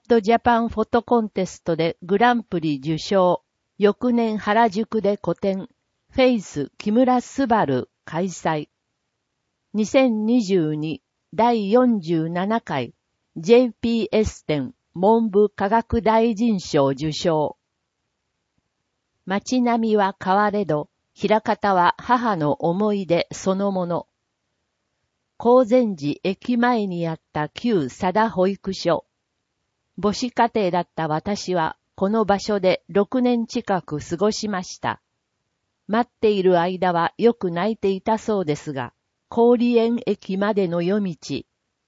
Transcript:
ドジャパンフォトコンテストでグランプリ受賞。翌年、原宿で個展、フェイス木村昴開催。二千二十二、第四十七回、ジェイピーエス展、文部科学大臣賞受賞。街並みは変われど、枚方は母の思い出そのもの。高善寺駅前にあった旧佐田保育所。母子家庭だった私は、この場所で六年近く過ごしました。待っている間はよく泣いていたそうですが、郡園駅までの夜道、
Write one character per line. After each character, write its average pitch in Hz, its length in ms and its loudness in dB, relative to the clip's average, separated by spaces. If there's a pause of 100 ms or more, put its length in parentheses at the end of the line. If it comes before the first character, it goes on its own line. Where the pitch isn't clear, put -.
ド 233 120 4
ジ 214 120 2
ャ 226 60 4
パ 240 180 2
ン 226 120 -2
フ 214 120 -4
ォ 220 40 -4
ト 233 180 0
コ 240 180 2
ン 214 80 -4
テ 185 160 -4
ス - 180 -12
ト 165 120 -2
で 160 260 -2
グ 190 160 0
ラ 240 160 4
ン 233 80 -2
プ 180 180 -6
リ 151 200 -2
受 156 180 -4
賞。 185 460 2 (340)
翌 208 340 0
年、 226 280 -2
原 214 320 2
宿 214 320 -4
で 202 140 0
個 - 180 -4
展、 190 340 -4 (400)
フ - 120 -2
ェ 254 80 6
イ 233 120 0
ス - 380 -8
木 208 120 -6
村 247 300 4
昴 196 680 0 (160)
開 170 200 -6
催。 160 440 -6 (1080)
二 214 100 0
千 233 400 2
二 240 160 2
十 175 320 0
二、 151 300 -6 (320)
第 220 340 0
四 233 320 4
十 160 260 -2
七 196 320 -2
回、 131 360 -6 (400)
ジ 170 180 2
ェ 247 160 6
イ - 20 -10
ピ 233 340 -2
ー - 60 -2
エ 214 140 2
ス - 220 -10
展、 139 260 -4 (220)
文 220 340 2
部 202 220 2
科 196 180 -4
学 226 320 0
大 226 340 2
臣 214 240 0
賞 139 280 2
受 139 240 -2
賞。 156 440 -2 (1700)
街 202 340 -2
並 233 280 0
み 214 80 2
は 196 260 0
変 185 140 2
わ 208 140 2
れ 208 120 -2
ど、 151 260 -4 (320)
枚 214 200 2
方 202 320 0
は 175 240 4
母 233 400 0
の 147 160 0
思 202 400 0
い 196 120 -4
出 165 280 0
そ 190 220 -2
の 202 180 -2
も 180 120 -4
の。 170 220 -6 (1300)
高 247 300 4
善 220 320 2
寺 143 260 -4
駅 196 320 -4
前 233 320 0
に 170 220 -4
あ 160 60 -6
っ - 40 -12 (140)
た 151 160 -4
旧 185 400 -2
佐 185 240 -4
田 220 160 2
保 180 180 0
育 196 260 -6
所。 - 320 -2 (960)
母 208 120 0
子 247 180 -8
家 233 240 2
庭 190 160 0
だ 180 100 0
っ - 140 -8
た 160 140 -4
私 180 460 -4
は、 160 200 -2 (200)
こ 190 120 -2
の 220 160 0
場 196 160 0
所 208 220 -4
で 185 260 0
六 202 340 0
年 240 260 0
近 202 340 -4
く 147 180 -8
過 - 160 -8
ご 208 160 0
し 214 160 -6
ま 190 160 -6
し - 160 -16
た。 117 220 -6 (880)
待 233 220 -2
っ - 120 -20
て 214 100 4
い 196 100 0
る 180 200 4
間 180 320 -2
は 170 240 -2
よ 233 160 4
く 180 180 -6
泣 190 220 -2
い - 40 -12
て 196 120 -2
い 190 120 -2
た 220 160 0
そ 202 260 -2
う - 20 -10
で 147 100 -2
す - 160 -10
が、 127 220 -8 (360)
郡 240 440 2
園 233 320 2
駅 190 320 -4
ま 202 160 0
で 190 160 0
の 175 120 -2
夜 196 220 0
道、 151 400 -8 (440)